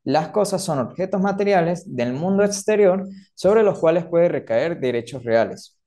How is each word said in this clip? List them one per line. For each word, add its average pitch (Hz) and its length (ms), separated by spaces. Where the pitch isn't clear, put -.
las 156 260
cosas 190 340
son 151 160
objetos 185 420
materiales 196 640
del 123 180
mundo 190 300
exterior 202 640
sobre 214 260
los 196 160
cuales 165 280
puede 170 220
recaer 151 520
derechos 120 440
reales 113 640